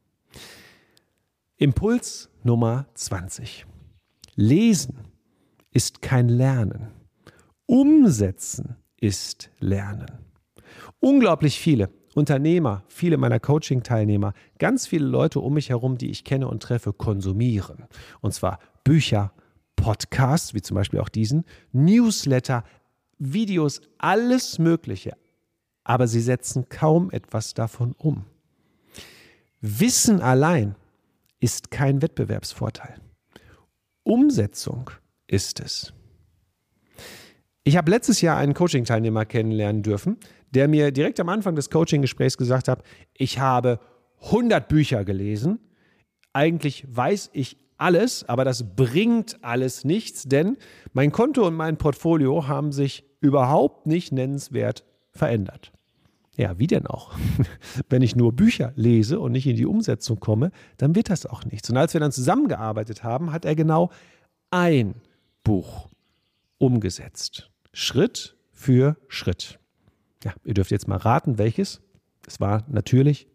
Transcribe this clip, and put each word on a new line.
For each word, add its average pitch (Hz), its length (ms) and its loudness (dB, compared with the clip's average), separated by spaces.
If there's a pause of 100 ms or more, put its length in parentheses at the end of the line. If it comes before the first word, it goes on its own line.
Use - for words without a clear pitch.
(1600)
Impuls - 720 -2 (120)
Nummer 117 520 0
zwanzig. - 720 -12 (680)
Lesen 160 640 2 (720)
ist - 300 -2
kein 120 300 2
Lernen. 123 580 0 (760)
Umsetzen 240 1080 4 (220)
ist - 520 -4 (100)
Lernen. 101 480 -4 (920)
Unglaublich 220 640 4
viele 117 300 2 (240)
Unternehmer, 147 720 2
viele 165 300 0
meiner 120 200 2
Coaching-Teilnehmer, 110 960 0 (260)
ganz 226 280 0
viele 151 200 0
Leute 131 340 0
um 135 120 -2
mich 147 160 -2
herum, 127 300 -2
die 123 120 -6
ich - 140 -12
kenne 135 240 -2
und 120 140 -8
treffe, 110 320 -4
konsumieren. 98 880 -2 (360)
Und 98 120 -4
zwar 95 260 -4 (260)
Bücher, 131 480 2 (440)
Podcasts, 127 760 0
wie 101 80 -6
zum - 120 -8
Beispiel 98 260 -2
auch 101 80 -4
diesen, 113 360 -2 (280)
Newsletter, 143 920 2 (560)
Videos, 160 600 -2 (180)
alles 220 600 0
Mögliche, 165 580 -2 (680)
aber 123 240 2
sie 113 120 0
setzen 123 480 -4
kaum 170 440 0
etwas - 420 -8
davon 120 380 -4
um. 127 320 -4 (1400)
Wissen 170 600 2
allein 131 540 2 (640)
ist - 320 -4
kein 139 320 0
Wettbewerbsvorteil. - 920 -6 (1080)
Umsetzung 202 880 0 (380)
ist - 320 -2
es. - 320 -10 (1700)
Ich 143 140 4
habe 165 140 2
letztes - 300 2
Jahr 160 180 2
einen 143 160 0
Coaching-Teilnehmer 113 720 0
kennenlernen 107 560 -2
dürfen, 107 340 -2 (340)
der 131 160 4
mir 147 240 4
direkt 147 300 -2
am 175 80 -4
Anfang 196 260 -2
des 143 160 -4
Coaching-Gesprächs 143 680 0
gesagt 127 320 0
hat, 127 140 -2 (340)
„Ich - 220 -4
habe 127 420 0 (380)
hundert 214 500 0
Bücher 139 360 2
gelesen, 104 540 -4 (720)
eigentlich 151 560 -2
weiß 131 440 -2
ich - 260 -6 (180)
alles, 180 520 0
aber 127 160 0
das 117 320 -4
bringt 208 640 0
alles 127 420 -4
nichts, 190 400 -4
denn 151 320 0 (360)
mein 147 200 2
Konto 247 340 2
und 165 80 0
mein 160 220 -2
Portfolio 151 720 0
haben 147 240 -4
sich 139 320 -4 (160)
überhaupt 143 680 2
nicht 165 240 -2
nennenswert 131 760 -4 (280)
verändert.“ 117 600 -4 (640)
Ja, 92 220 -2
wie 139 80 2
denn - 200 0
auch? - 260 -12 (380)
<laughs> - 400 -12
Wenn 127 100 4
ich 123 160 2
nur 117 160 4
Bücher 143 420 2
lese 117 460 2
und 123 120 -2
nicht 131 140 -2
in 120 100 0
die 120 100 0
Umsetzung 139 520 -2
komme, 113 320 0 (280)
dann 151 160 2
wird 220 160 0
das - 160 -4
auch - 180 -12
nichts. 107 240 -10
Und 117 80 0
als 131 160 2
wir 165 80 0
dann 147 120 0
zusammengearbeitet 117 920 -2
haben, 143 280 -4
hat 170 120 -8
er 151 100 -2
genau 160 360 2 (600)
ein 160 440 2 (500)
Buch - 440 -2 (680)
umgesetzt. - 920 -4 (220)
Schritt - 640 -4 (160)
für 131 440 2 (120)
Schritt. - 500 -8 (680)
Ja, 110 80 -8 (120)
ihr 117 100 -4
dürft 95 160 0
jetzt 110 180 -2
mal 95 80 -2
raten, 120 420 0
welches. 113 420 -2 (460)
Es - 140 -16
war 104 280 0
natürlich 135 640 2